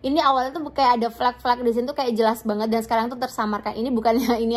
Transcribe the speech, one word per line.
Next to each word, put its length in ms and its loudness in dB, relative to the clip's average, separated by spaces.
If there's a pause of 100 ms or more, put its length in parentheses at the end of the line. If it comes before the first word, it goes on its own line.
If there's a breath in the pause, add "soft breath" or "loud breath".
Ini 160 0
awalnya 320 2
tuh 160 -8
kayak 320 2
ada 80 0
flek-flek 560 -2
di 80 2
sini 160 -2
tuh 80 -6
kayak 160 -2
jelas 320 2
banget, 240 -2
dan 160 0
sekarang 240 0
tuh 80 -8
tersamarkan. 580 -4
Ini 140 -4
bukannya 500 2
<laughs> 60 0
ini 120 0